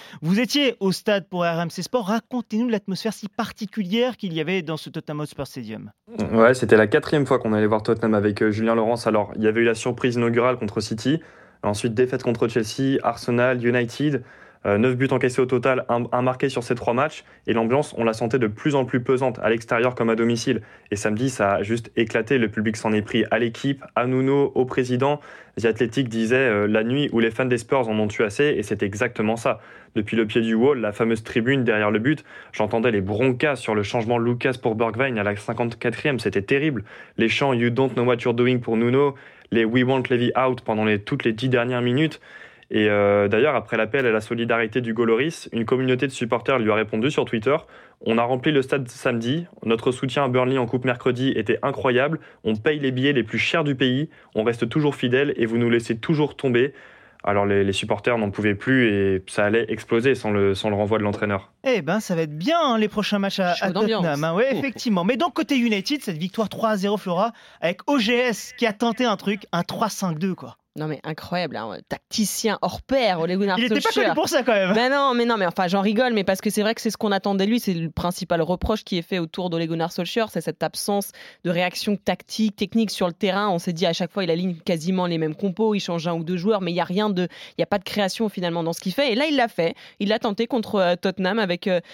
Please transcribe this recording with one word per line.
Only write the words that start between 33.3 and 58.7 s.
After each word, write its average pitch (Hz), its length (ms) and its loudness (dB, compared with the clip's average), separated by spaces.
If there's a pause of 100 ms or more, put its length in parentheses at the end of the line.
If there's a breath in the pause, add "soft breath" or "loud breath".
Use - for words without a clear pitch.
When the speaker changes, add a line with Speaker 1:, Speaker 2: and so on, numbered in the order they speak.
Speaker 2:
sur 110 220 -2
le 104 80 0
changement 117 340 0
Lucas 120 420 0
pour 113 140 0
Bergwijn 117 440 0
à 104 40 0
la 104 140 0
cinquante-quatrième. 117 800 -2
C'était 101 240 -2
terrible. 139 400 0 (340 loud breath)
Les 113 120 2
chants 139 240 2
You 120 180 2
don't 131 200 2
know 123 140 0
what 123 200 2
you're 120 100 2
doing 123 240 4
pour 120 180 -2
Nuno, 131 380 2 (380 loud breath)
les 113 120 4
We 123 200 2
want 131 260 2
Levy 123 260 2
out 127 260 0
pendant 110 220 -2
les, 107 140 2
toutes 127 260 -4
les 117 80 2
dix 110 160 -2
dernières 123 320 0
minutes. 135 400 0 (500 loud breath)
Et, 107 180 2
euh, 101 400 4
d'ailleurs, 123 260 4
après 113 220 -2
l'appel 110 300 0
à 117 40 2
la 110 100 2
solidarité 117 600 -2
du 117 140 -4
Goloris, 117 580 0
une 113 120 -2
communauté 131 420 0
de 135 60 -4
supporters 123 460 -2
lui 107 120 0
a 104 40 4
répondu 110 360 0
sur 143 140 0
Twitter : « 123 320 0 (500 loud breath)
On 113 120 2
a 117 40 2
rempli 127 300 0
le 135 100 4
stade 131 260 -2
samedi, 127 580 -2 (180)
notre 113 260 0
soutien 135 340 0
à 131 40 0
Burnley 127 300 2
en 120 80 0
coupe 127 180 -2
mercredi 127 500 0
était - 280 0
incroyable, 135 580 0 (240 loud breath)
on 110 120 0
paye 151 220 0
les 135 140 -2
billets 135 220 2
les 117 100 2
plus 113 140 -6
chers 160 260 0
du 143 100 0
pays, 127 360 0 (240 loud breath)
on 110 100 0
reste 117 240 0
toujours 147 260 2
fidèle 135 420 2
et 120 100 0
vous 113 120 0
nous 120 120 2
laissez 117 260 2
toujours 147 400 0
tomber. » 131 380 2 (500 loud breath)
Alors 101 220 2
les, 101 180 4
les 98 80 0
supporters 107 440 0
n'en 107 140 0
pouvaient 104 240 0
plus 127 400 2